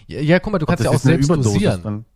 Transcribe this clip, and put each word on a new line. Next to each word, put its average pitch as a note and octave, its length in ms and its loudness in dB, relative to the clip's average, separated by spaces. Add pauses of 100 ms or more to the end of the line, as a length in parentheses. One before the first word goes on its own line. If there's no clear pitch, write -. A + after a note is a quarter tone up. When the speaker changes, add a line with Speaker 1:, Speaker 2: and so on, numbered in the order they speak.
Speaker 1:
Ja, F2+ 140 -10
ja, E3 180 2
guck G#3+ 140 -8
mal, F#3 60 -2
du D3+ 60 -4
Speaker 2:
Und - 20 -8
Speaker 1:
kannst F3 140 0
Speaker 2:
das - 40 0
Speaker 1:
ja C3 60 0
auch A#2+ 40 2
Speaker 2:
ist B2 100 0
eine D#3 100 6
Speaker 1:
selbst C#3 140 0
Speaker 2:
Überdosis B2+ 240 2
Speaker 1:
dosieren. C#3 300 0
Speaker 2:
dann. G#2+ 220 -6 (100)